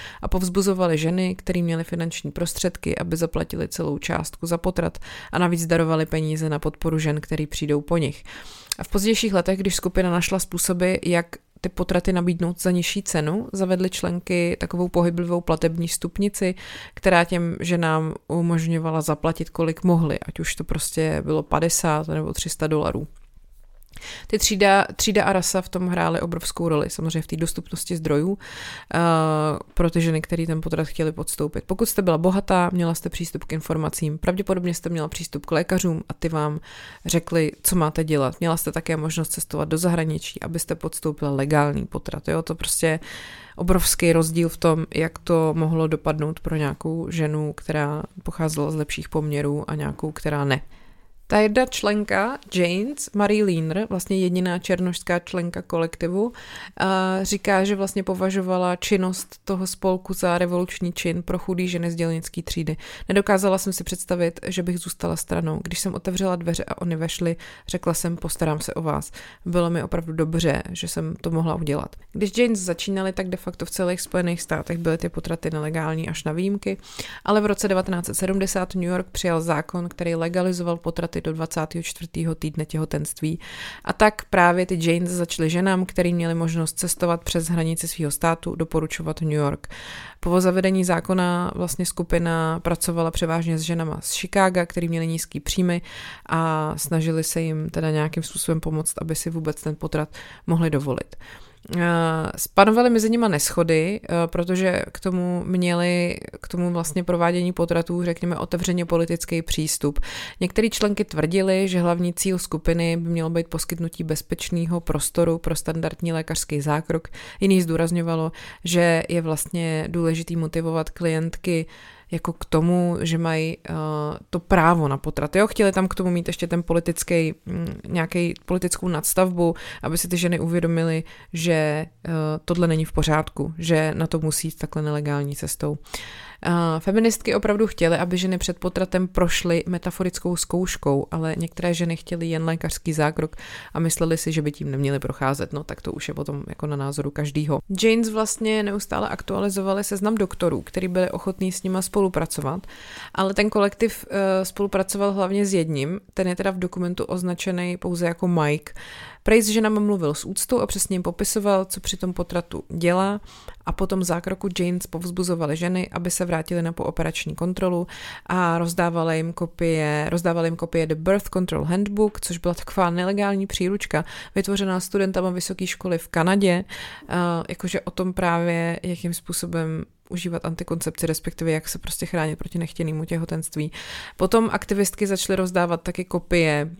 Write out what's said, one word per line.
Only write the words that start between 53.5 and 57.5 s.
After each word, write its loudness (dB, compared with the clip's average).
vlastně 0
jediná 2
černošská 0
členka -4
kolektivu, 0
a 2
říká, 2